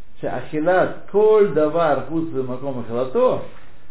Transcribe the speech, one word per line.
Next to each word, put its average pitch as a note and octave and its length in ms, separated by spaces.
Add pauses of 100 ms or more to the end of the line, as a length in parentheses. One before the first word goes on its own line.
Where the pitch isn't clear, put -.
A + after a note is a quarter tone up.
(180)
что - 180
ахилат D#3 760
коль G#3 420
давар D3+ 540
хуц D#3+ 260
маком C3 460
ахилато, B2+ 640 (480)